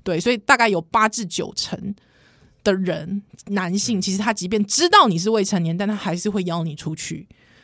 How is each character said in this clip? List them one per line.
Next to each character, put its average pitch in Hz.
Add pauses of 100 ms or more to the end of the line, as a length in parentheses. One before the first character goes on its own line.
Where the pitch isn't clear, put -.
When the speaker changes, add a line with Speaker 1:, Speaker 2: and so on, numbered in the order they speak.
Speaker 1:
对， 180
所 240
以 240
大 254
概 233
有 214
八 220
至 220
九 -
成 - (720)
的 202
人， 185 (260)
男 185
性， 202
Speaker 2:
嗯。 185
Speaker 1:
其 196
实 190
他 202
即 185
便 208
知 339
道 370
你 170
是 185
未 220
成 196
年， 165
但 196
他 214
还 185
是 208
会 196
邀 170
你 156
出 156
去。 - (360)